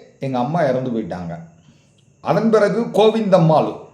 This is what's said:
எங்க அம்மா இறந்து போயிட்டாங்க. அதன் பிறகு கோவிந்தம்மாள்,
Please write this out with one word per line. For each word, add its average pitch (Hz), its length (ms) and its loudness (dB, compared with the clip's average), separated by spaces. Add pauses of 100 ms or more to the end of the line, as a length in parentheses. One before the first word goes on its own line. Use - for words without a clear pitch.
(200)
எங்க 131 180 -6
அம்மா 147 240 -2
இறந்து 131 280 -2
போயிட்டாங்க. 90 480 -8 (840)
அதன் 208 280 0
பிறகு 208 320 2
கோவிந்தம்மாள், 180 960 2 (180)